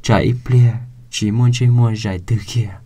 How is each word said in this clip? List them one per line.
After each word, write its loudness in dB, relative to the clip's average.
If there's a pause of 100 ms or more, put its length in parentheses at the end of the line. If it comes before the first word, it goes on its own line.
Trả 2
ít 0 (100)
blia, 4 (360)
chỉ -4
muốn 2
chơi 2
mua 2
giải -6
từ -2 (100)
kia. -4 (160)